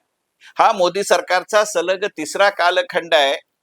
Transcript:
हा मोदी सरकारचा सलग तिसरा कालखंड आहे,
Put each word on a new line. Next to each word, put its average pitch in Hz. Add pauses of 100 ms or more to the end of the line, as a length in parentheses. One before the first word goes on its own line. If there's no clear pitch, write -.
(600)
हा 190
मोदी 190
सरकारचा 180
सलग 185
तिसरा 196
कालखंड 175
आहे, 143 (300)